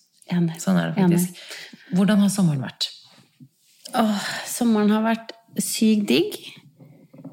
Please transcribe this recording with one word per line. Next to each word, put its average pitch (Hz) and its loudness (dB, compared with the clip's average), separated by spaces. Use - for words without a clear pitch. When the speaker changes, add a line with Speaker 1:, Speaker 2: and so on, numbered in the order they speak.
Speaker 1:
Enig. 170 -2
Speaker 2:
Sånn 190 0
er 165 0
det 165 -4
Speaker 1:
Enig. 175 4
Speaker 2:
faktisk. - -14
Hvordan 202 4
har 202 4
sommeren 147 0
vært? - -8
Speaker 1:
Åh, 214 -2
sommeren 214 2
har 220 0
vært 226 -4
sykt 214 0
digg, 349 0